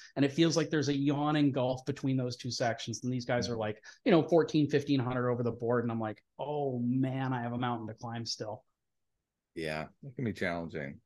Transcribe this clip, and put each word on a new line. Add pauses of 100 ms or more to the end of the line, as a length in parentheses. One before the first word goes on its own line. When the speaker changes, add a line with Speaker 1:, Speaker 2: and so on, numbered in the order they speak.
(180)
Speaker 1:
And
it
feels
like
there's
a
yawning
gulf
between
those
two
sections.
And
these
guys
are,
Speaker 2:
Mm-hmm.
Speaker 1:
like, (200)
you
know,
fourteen,
fifteen
hundred
over
the
board.
And
I'm
like, (160)
"Oh
man,
I
have
a
mountain
to
climb
still." (880)
Speaker 2:
Yeah, (160)
it
can
be
challenging.